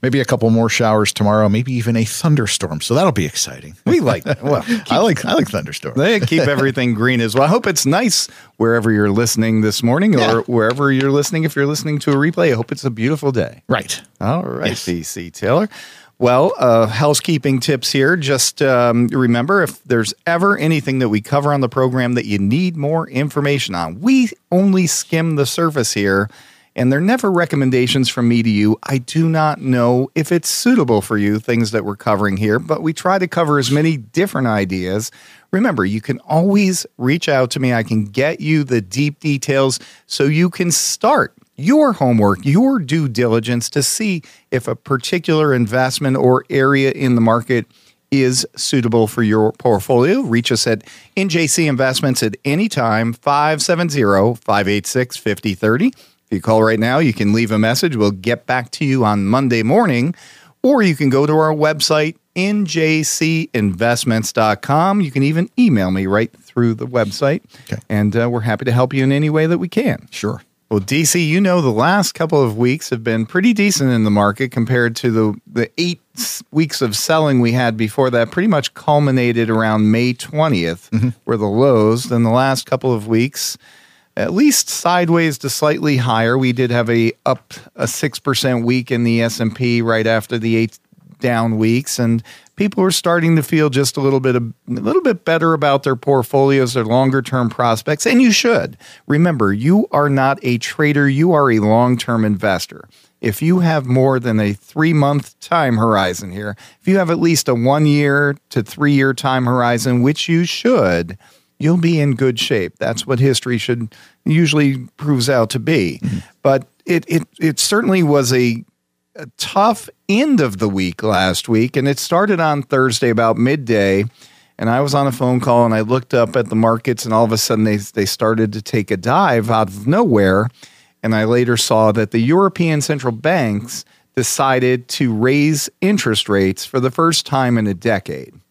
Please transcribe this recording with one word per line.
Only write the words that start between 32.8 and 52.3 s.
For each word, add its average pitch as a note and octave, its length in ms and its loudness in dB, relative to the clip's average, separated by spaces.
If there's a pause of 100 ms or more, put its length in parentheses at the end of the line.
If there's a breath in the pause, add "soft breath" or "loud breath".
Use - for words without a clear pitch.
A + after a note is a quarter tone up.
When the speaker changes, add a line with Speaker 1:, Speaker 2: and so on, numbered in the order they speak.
Speaker 2:
we D#3 120 -4
try F#3+ 260 -2
to F#3 80 -2
cover D3 320 0
as B2 100 -2
many D#3 260 2
different C3+ 520 -4
ideas. G2 640 -2 (400 loud breath)
Remember, F#3 340 0
you G#2 160 -2
can C3 200 -6
always F#3 640 0 (100)
reach C#3 320 -2
out C3 220 2
to - 80 -6
me. B2+ 160 0
I A2+ 80 0
can G#2+ 220 -2
get B2+ 340 -4
you D3+ 240 0
the B2+ 180 0
deep C#3+ 380 -4
details C3+ 600 0 (280 loud breath)
so - 160 -2
you D#3 260 2
can F3 220 -4
start - 640 0 (240)
your C4+ 320 4
homework, A2 540 2
your A#3+ 320 2
due D3+ 300 -2
diligence A#2 600 0
to D3 140 -2
see F#3 400 -4 (300 loud breath)
if B2+ 160 -4
a B2 80 -4
particular D3+ 800 -2
investment B2+ 600 0
or B2+ 360 2
area C3+ 400 2
in B2+ 240 0
the A#2 60 2
market A2+ 440 0 (460 soft breath)
is B2+ 340 0 (100)
suitable A#2 520 0
for A#2 160 -2
your A2 300 2
portfolio. B2+ 680 2
Reach A#2+ 300 0
us A#2 160 -2
at A2+ 160 -2 (320 loud breath)
N G3 140 -2
J E3 180 0
C E3 180 0
Investments C3 560 0
at A2 240 -4